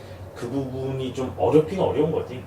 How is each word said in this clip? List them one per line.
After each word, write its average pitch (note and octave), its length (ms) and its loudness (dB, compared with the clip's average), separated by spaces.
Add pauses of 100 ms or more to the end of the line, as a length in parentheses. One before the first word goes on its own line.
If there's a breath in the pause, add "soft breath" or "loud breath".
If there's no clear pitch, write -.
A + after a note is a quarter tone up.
(340 loud breath)
그 A#2+ 140 -6
부분이 C3 680 -4
좀 C3 240 -4
어렵긴 D#3+ 420 6
어려운 D#3 300 2
거지. - 360 -4